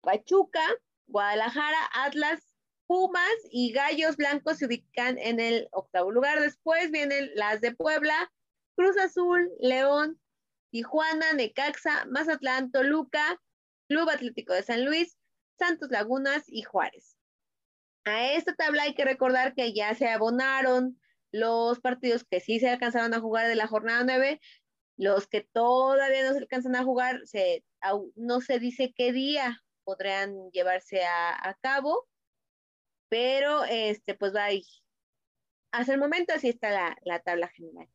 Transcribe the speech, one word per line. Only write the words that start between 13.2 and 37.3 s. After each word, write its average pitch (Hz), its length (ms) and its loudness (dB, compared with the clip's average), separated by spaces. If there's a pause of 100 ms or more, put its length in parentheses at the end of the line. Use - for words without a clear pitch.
Club 320 220 2
Atlético 247 440 -4
de 196 100 0
San 240 200 -2
Luis, 320 340 0 (400)
Santos 330 320 -2
Lagunas 269 580 0
y 214 160 -10
Juárez. - 540 -6 (840)
A 233 300 0
esta 330 220 0
tabla 294 280 2
hay 294 100 -2
que 285 120 0
recordar 262 480 2
que 240 200 -2
ya 208 220 -2
se 233 140 0
abonaron 254 880 2 (320)
los 233 480 0
partidos 247 500 -2
que 180 120 -2
sí 226 180 -2
se 247 100 4
alcanzaron 240 440 0
a 226 80 -2
jugar 226 260 0
de 233 80 0
la 220 120 0
jornada 226 360 0
nueve, 262 380 2 (560)
los 196 300 2
que 208 140 -2
todavía 269 840 2
no 269 80 0
se 277 60 0
alcanzan 254 360 -4
a 254 80 0
jugar, 254 420 0
se, 185 380 -2 (180)
au-, 196 340 -2
no 240 260 -2
se 254 180 0
dice 247 340 -2
qué 247 200 0
día 262 500 -2 (220)
podrán 196 680 -6
llevarse 185 540 0
a, 175 420 -2
a 196 140 -6
cabo, 277 460 -2 (1040)
pero, 269 560 2
este, 214 500 -4
pues, 196 180 -2
va 208 120 0
ahí. 196 200 -2 (1080)
Hasta 247 200 0
el 277 60 0
momento 330 340 0
así 294 140 -2
está 233 240 -2
la, 175 320 -2
la 175 160 -4
tabla 170 300 -4